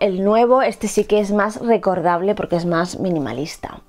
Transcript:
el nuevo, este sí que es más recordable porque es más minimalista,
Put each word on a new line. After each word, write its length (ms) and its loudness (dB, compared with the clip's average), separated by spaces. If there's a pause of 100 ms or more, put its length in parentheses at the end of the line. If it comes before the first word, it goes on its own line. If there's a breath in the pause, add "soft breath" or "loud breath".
el 240 0
nuevo, 380 4
este 260 -2
sí 160 0
que 160 2
es 100 -2
más 300 0
recordable 760 0
porque 220 -4
es 100 -2
más 320 -2
minimalista, 800 -6 (100)